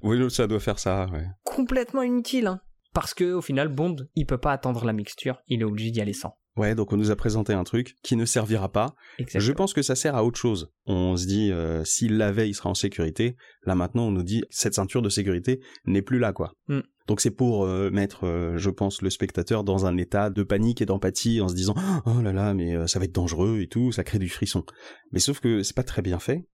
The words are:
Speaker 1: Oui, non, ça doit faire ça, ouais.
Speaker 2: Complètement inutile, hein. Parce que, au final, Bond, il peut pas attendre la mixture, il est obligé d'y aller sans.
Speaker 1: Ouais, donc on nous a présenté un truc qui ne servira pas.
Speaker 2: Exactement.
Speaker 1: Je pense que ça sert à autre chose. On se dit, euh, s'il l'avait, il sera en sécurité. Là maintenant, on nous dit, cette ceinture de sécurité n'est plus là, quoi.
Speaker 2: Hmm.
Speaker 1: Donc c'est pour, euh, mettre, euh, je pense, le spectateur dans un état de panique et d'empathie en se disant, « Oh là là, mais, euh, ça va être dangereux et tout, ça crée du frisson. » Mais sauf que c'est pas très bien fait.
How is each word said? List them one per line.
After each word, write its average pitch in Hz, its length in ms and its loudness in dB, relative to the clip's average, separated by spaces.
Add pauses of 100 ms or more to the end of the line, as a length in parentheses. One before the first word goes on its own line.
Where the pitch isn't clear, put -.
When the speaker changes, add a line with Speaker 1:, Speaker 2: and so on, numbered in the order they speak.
Speaker 1:
Oui, 107 160 2
non, 127 120 2
ça 120 180 0
doit 104 140 0
faire - 180 -2
ça, 95 340 0
ouais. 80 120 -4 (180)
Speaker 2:
Complètement 254 580 -2
inutile, 247 460 0
hein. 185 140 -4 (320)
Parce - 200 -2
que, 180 200 0
au 180 80 0
final, 143 280 0
Bond, 156 260 0 (200)
il 160 100 0
peut 131 120 0
pas 143 160 0
attendre 123 320 -2
la 110 80 2
mixture, 110 540 -6
il 117 140 0
est 110 40 2
obligé 107 260 -2
d'y 113 100 0
aller 104 120 -2
sans. - 240 -10 (180)
Speaker 1:
Ouais, 107 200 2
donc 107 180 0
on 104 40 2
nous 107 120 4
a 104 60 4
présenté 110 380 0
un 92 100 2
truc 120 400 -2
qui - 120 0
ne 113 100 2
servira 107 460 0
pas. 117 220 0 (240)
Speaker 2:
Exactement. 120 260 -2
Speaker 1:
Je 120 100 2
pense 190 200 0
que 147 80 2
ça 131 140 0
sert 143 200 0
à 110 80 4
autre 120 160 2
chose. 98 320 -2 (140)
On 90 320 2
se 90 80 -2
dit, 101 260 2
euh, 80 320 -2
s'il 107 340 0
l'avait, 107 300 2
il 101 60 -2
sera - 160 -4
en 92 60 0
sécurité. 98 600 -2 (300)
Là 92 80 0
maintenant, 90 320 0
on 107 60 0
nous 92 100 0
dit, 101 300 -2
cette - 240 -2
ceinture 101 260 0
de 104 80 0
sécurité 98 520 0 (240)
n'est 98 180 2
plus 127 160 0
là, 113 140 2
quoi. - 200 -6 (140)
Speaker 2:
Hmm. 139 140 -2 (260)
Speaker 1:
Donc 107 140 0
c'est 113 100 2
pour, 110 340 2
euh, 92 240 2
mettre, 98 380 0
euh, 85 300 -2
je 95 120 0
pense, 98 320 -2
le 95 80 0
spectateur 101 540 -2
dans 98 240 2
un 90 100 2
état 101 320 0
de 101 140 0
panique 110 360 2
et 110 60 2
d'empathie 98 560 0
en 95 60 2
se 90 80 -2
disant, « 92 180 0 (320)
Oh 120 160 2
là 104 120 0
là, 101 200 2
mais, 85 220 0
euh, 82 100 0
ça 87 140 -2
va 95 60 0
être 90 100 -4
dangereux 90 440 0
et 87 80 -2
tout, 123 240 0
ça 90 120 -2
crée - 160 -2
du 90 100 0
frisson. » - 340 -2 (480)
Mais 95 80 0
sauf 143 200 0
que 110 240 2
c'est - 120 -4
pas - 80 0
très - 200 -4
bien 90 160 0
fait. 156 340 -2